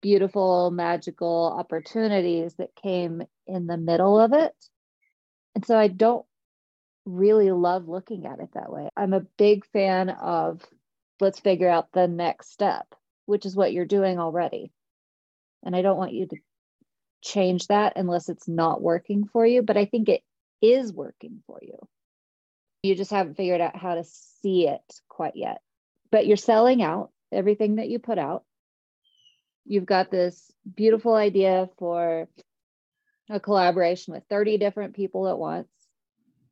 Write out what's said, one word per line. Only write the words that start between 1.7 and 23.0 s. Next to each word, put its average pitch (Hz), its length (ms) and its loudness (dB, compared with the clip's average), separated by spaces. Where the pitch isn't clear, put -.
that - 200 -12
came 175 480 -6
in 185 200 -6
the 170 100 -6
middle 170 440 4
of 226 120 6
it. 302 220 2
And 208 100 -6
so 226 140 4
I 214 100 6
don't 220 360 2
really 202 460 4
love 175 380 0
looking 185 380 -12
at - 140 -14
it 185 140 -14
that - 180 -12
way. - 240 -10
I'm 196 160 -2
a 190 80 2
big 208 280 4
fan 190 440 0
of 165 500 -4
let's 196 200 0
figure 180 280 0
out 170 240 0
the 185 140 2
next 170 460 -6
step, - 340 -4
which 202 200 -2
is 185 100 -8
what 190 160 2
you're 175 140 -4
doing 190 320 0
already. 165 520 -6
And 180 100 -6
I 180 80 0
don't 190 160 2
want 185 140 -6
you 123 160 -6
to - 80 -12
change 185 440 -2
that 208 300 2
unless 175 320 -4
it's - 180 -10
not 165 340 0
working 175 460 -2
for 226 180 0
you, 240 180 4
but 214 140 0
I 202 100 2
think 220 220 -2
it 185 140 0
is 233 300 4
working - 540 -16
for - 160 -20
you. - 140 -20
You 190 120 2
just 185 160 -8